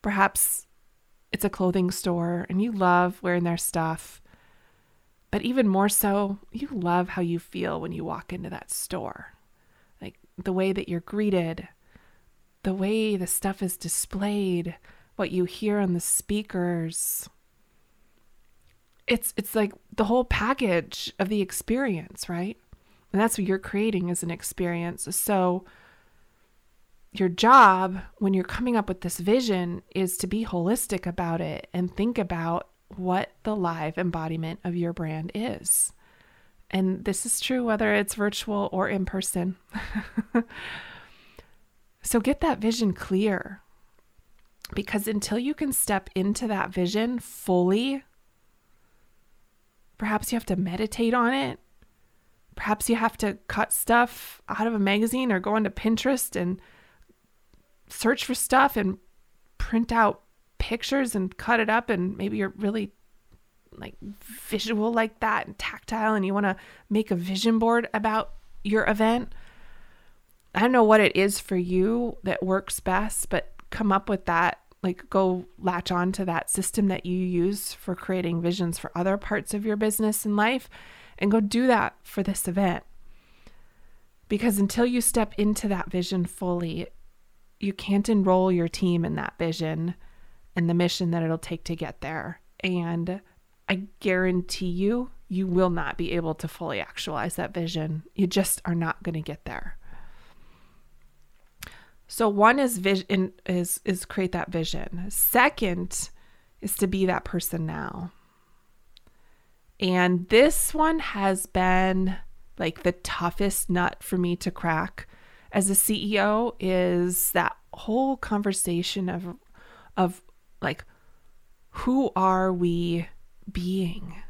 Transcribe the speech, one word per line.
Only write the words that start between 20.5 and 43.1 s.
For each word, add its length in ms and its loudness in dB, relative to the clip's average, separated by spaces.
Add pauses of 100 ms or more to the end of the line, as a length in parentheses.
of 100 0
the 120 0
experience, 880 -4
right? 280 -6 (540)
And 100 2
that's 160 2
what 100 0
you're 120 2
creating 500 -2
as 140 -2
an 80 -4
experience. 840 -4
So 500 2 (1500)
your 180 2
job 680 8 (200)
when 140 2
you're 100 2
coming 340 -2
up 100 0
with 140 -6
this 180 -6
vision 640 2 (120)
is 240 -2
to 100 -4
be 180 -2
holistic 600 -2
about 360 -2
it 320 -6
and 200 -2
think 240 0
about 520 -4 (260)
what 360 0 (120)
the 120 -2
live 420 -2
embodiment 640 -4
of 120 -4
your 180 -2
brand 400 -6
is. 600 -2 (760)
And 340 0
this 220 -2
is 160 -2
true 240 0
whether 280 2
it's 220 0
virtual 560 -2
or 160 0
in 160 0
person. 540 -2 (760)
<laughs> 120 2 (1600)
So 160 2
get 220 0
that 180 2
vision 340 0
clear, 680 -2 (1120)